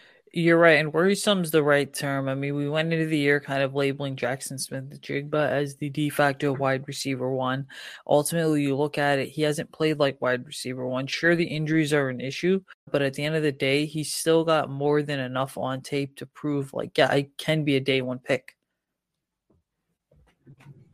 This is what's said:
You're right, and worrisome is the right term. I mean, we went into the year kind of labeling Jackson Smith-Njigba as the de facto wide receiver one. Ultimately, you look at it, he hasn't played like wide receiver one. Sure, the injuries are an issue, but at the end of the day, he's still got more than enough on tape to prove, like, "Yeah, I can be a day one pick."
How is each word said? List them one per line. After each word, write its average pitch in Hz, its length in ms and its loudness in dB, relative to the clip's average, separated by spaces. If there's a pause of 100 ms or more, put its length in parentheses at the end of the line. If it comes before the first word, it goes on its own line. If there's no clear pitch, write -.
(340)
You're 170 240 6
right, 165 220 8
and 151 140 0
worrisome 196 480 2
is 156 100 -4
the 156 100 6
right 143 320 2
term. 139 360 -4
I 135 60 -2
mean, 139 200 -4
we 143 140 -2
went 160 240 0
into 160 120 0
the 156 120 0
year 143 240 4
kind 139 220 -2
of 135 120 -2
labeling 139 400 -2
Jackson 131 420 -6
Smith-Njigba 143 920 -4
as 139 260 -2
the 147 140 -6
de 147 200 -2
facto 143 440 2
wide 131 340 -2
receiver 135 420 -4
one. 131 380 -2 (400)
Ultimately, 151 560 2
you 135 140 0
look 147 200 -2
at 143 220 2
it, - 80 -4
he - 140 -6
hasn't 151 320 -2
played 156 260 0
like 139 220 0
wide 123 240 0
receiver 127 420 -8
one. 131 200 -4
Sure, 170 280 2
the 170 80 2
injuries 151 480 0
are 143 160 2
an 123 140 -6
issue, 180 400 -2 (280)
but 139 120 0
at 135 120 0
the 143 120 -6
end 156 100 -2
of 156 80 0
the 147 80 2
day, 139 340 2
he's 151 280 -6
still 165 320 2
got 156 240 2
more 147 340 0
than 143 160 -4
enough 131 380 -4
on 131 240 -4
tape 139 340 -6
to - 100 -14
prove, 143 480 -6
like, - 240 -6
"Yeah, 139 100 6
I 139 300 0
can 156 280 0
be 143 100 2
a 131 60 0
day 135 200 0
one 127 180 -8
pick." - 360 -4 (2500)